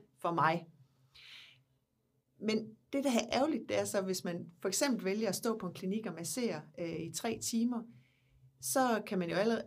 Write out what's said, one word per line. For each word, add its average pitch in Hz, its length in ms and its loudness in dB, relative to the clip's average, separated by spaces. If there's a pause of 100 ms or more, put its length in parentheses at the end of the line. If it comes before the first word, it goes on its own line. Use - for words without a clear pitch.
(220)
for 170 100 2
mig. 165 360 4 (1700)
Men 214 280 0 (260)
det, 277 100 0
der 277 60 2
er - 300 2
ærgerligt, 294 300 0
det 202 100 2
er 202 60 2
så, 202 160 0
hvis 190 220 -2
man 175 280 -6 (100)
for 208 60 0
eksempel 196 380 2
vælger 208 240 0
at 180 60 0
stå 220 220 0
på 190 100 -6
en 170 60 -6
klinik 202 320 -4
og 185 80 -6
massere, 170 480 -4 (180)
øh, 165 200 -4
i 165 120 -6
tre - 300 -4
timer, 233 420 0 (800)
så 247 440 2
kan 202 140 -2
man 170 100 0
jo 165 60 0
allerede, 220 320 2